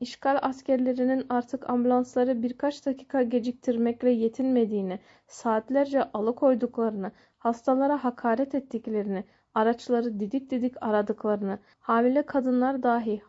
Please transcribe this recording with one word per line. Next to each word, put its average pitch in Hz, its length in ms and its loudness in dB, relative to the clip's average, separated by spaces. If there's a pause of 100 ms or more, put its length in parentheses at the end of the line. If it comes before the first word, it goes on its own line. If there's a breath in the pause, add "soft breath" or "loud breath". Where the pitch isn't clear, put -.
işgal 269 420 -2
askerlerinin 254 880 0
artık 247 420 -4
ambulansları 247 720 2
birkaç 277 440 -4
dakika 269 360 -2
geciktirmekle 247 880 0
yetinmediğini, 226 880 0 (280 soft breath)
saatlerce 262 880 0
alıkoyduklarını, 226 1000 0 (260 soft breath)
hastalara 269 640 0
hakaret 247 500 -2
ettiklerini, 214 720 -4 (300 soft breath)
araçları 233 640 0
didik 262 300 -4
didik 247 300 -2
aradıklarını, 208 800 -2 (220 soft breath)
hamile 247 420 2
kadınlar 254 600 0
dahi 233 460 0